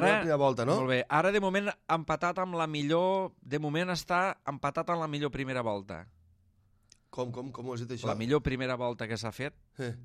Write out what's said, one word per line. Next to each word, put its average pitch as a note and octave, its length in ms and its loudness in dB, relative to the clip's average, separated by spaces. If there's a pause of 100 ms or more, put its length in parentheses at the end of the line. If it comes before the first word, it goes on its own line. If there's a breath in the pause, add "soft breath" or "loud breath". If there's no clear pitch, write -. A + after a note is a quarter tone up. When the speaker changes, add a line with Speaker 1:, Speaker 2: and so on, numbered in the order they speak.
Speaker 1:
primer, G#3 160 6
primera D#3+ 160 2
volta, C3 320 4
no? F3 140 4
Speaker 2:
molt C3 100 0
bé. B2 160 4
Ara, E3 240 4
de G#3 80 2
moment, G3 300 0 (180)
empatat E3 560 0
amb F3+ 160 -4
la D#3+ 80 0
millor, E3+ 600 2 (100)
de C#3 180 -4
moment D#3 300 0
està F3+ 480 0 (100)
empatat C#3+ 460 -2
amb E3+ 80 0
la D#3 80 -2
millor D3 240 -2
primera C3 320 -2
volta. G2 380 -4 (1040)
Speaker 1:
Com, B2+ 240 -6
com, B2 180 -8
com A#2+ 160 -10
ho B2+ 60 -6
has A#2 140 -6
dit, B2 100 -8
això? A2 100 -8
Speaker 2:
La G#2+ 80 -2
millor A#2+ 300 0
primera B2+ 320 -2
volta A#2+ 320 -4
que A2+ 80 -4
s'ha G#2+ 160 -6
fet, C3+ 240 -10 (220)
Speaker 1:
Eh. B2 260 -4